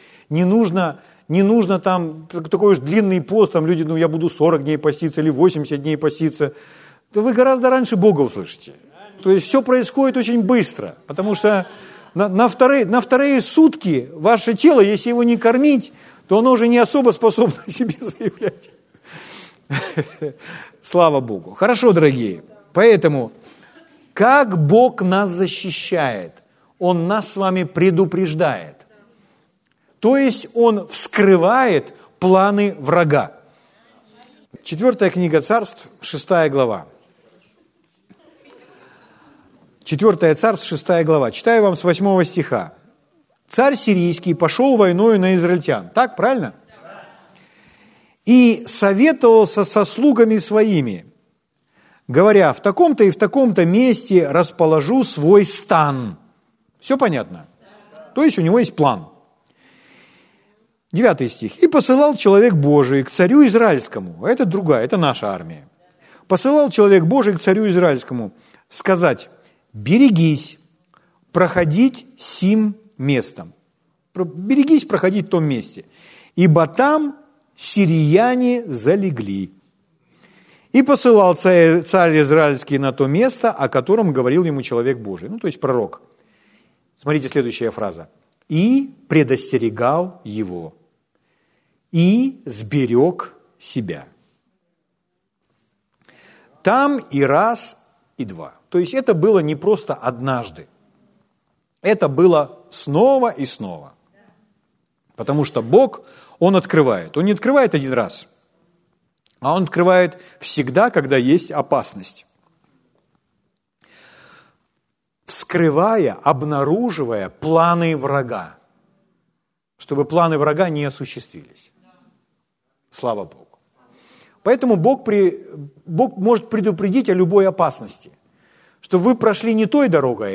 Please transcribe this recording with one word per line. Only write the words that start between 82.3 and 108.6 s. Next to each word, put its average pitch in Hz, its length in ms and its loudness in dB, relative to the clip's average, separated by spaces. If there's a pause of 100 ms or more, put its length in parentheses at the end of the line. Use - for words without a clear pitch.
на 135 140 -2
то 135 140 0
место, 226 440 0
о 135 180 -4
котором 180 420 0
говорил 131 320 0
ему 147 180 -4
человек 120 360 -4
Божий. 101 320 -12
Ну, 220 100 -12
то 202 80 -8
есть - 120 -8
пророк. 123 420 -4 (960)
Смотрите, 143 320 -4
следующая 120 400 -4
фраза. 90 400 -12 (400)
«И 240 460 0 (120)
предостерегал 135 1160 -2
его, 90 500 -10 (1160)
и 214 540 0
сберег 123 880 -2 (240)
себя». 90 480 -10 (2500)
Там 269 380 0 (120)
и 139 120 0
раз, 185 640 -2 (300)
и 127 80 -8
два. 82 280 -18 (160)
То 175 100 -2
есть 175 140 -4
это 262 200 -2
было 185 260 2
не 147 160 -4
просто 170 400 -4
однажды. 120 720 -8 (1120)
Это 196 280 0
было 151 500 0 (100)
снова 240 640 0
и 139 140 -8
снова. 92 480 -12 (1200)
Потому 139 300 -4
что - 160 -6
Бог, 190 400 2 (380)
Он 190 160 2
открывает. 127 640 0
Он 170 80 -2
не 208 60 0
открывает 247 440 0
один 135 180 -4
раз, - 400 -6 (1080)